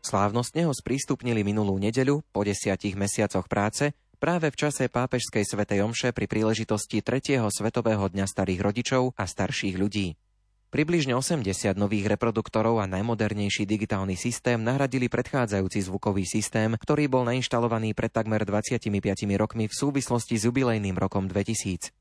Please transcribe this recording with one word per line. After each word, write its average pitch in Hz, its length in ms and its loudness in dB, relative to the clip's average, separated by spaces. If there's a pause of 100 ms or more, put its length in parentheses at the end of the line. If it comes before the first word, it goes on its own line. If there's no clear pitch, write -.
Slávnostne 117 640 0
ho 147 80 2
sprístupnili 120 720 -2
minulú 101 320 2
nedeľu 131 520 2
po 104 120 0
desiatich 98 520 -2
mesiacoch 101 520 0
práce, 107 440 0 (280)
práve 160 320 2
v - 40 -14
čase 139 320 0
pápežskej 120 560 0
svätej 101 400 0
omše 117 320 0
pri 104 120 -2
príležitosti 110 760 0
tretieho 131 480 2
svetového 107 560 0
dňa 95 160 -2
starých 95 380 0
rodičov 123 420 2 (120)
a 104 120 -4
starších 92 480 -2
ľudí. 98 400 0 (560)
Približne 151 440 2
osemdesiat 104 640 0
nových 101 280 0
reproduktorov 110 760 2
a 95 40 -2
najmodernejší 104 760 -2
digitálny 98 520 -2
systém 120 440 0
nahradili 127 480 0
predchádzajúci 104 800 0
zvukový 95 400 0
systém, 110 480 0
ktorý 147 360 0
bol 131 160 4
nainštalovaný 117 680 0
pred - 160 -2
takmer 110 320 0
dvadsiatimi 104 560 0
piatimi 98 400 0
rokmi 110 320 -2
v - 40 -10
súvislosti 131 640 0
s 110 80 2
jubilejným 113 480 0
rokom 95 320 0
dvetisíc. 98 720 -2